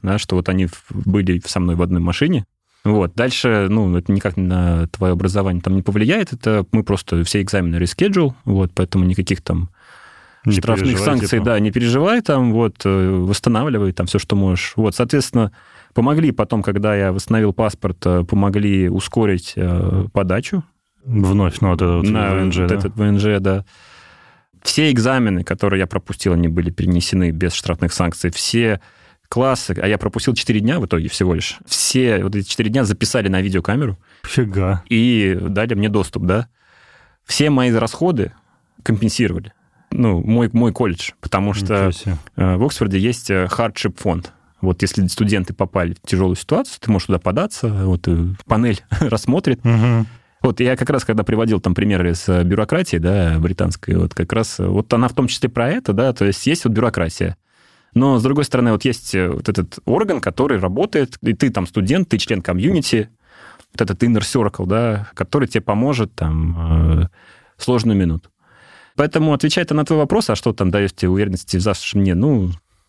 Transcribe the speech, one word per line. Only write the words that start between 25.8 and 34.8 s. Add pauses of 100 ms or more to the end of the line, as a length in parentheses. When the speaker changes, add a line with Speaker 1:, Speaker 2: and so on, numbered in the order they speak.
Speaker 1:
пропустил,
они
были
перенесены
без
штрафных
санкций.
Все (480)
классы,
а
я
пропустил
четыре
дня
в
итоге
всего
лишь.
Все
вот
эти
четыре
дня
записали
на
видеокамеру. (260)
Speaker 2:
Фига.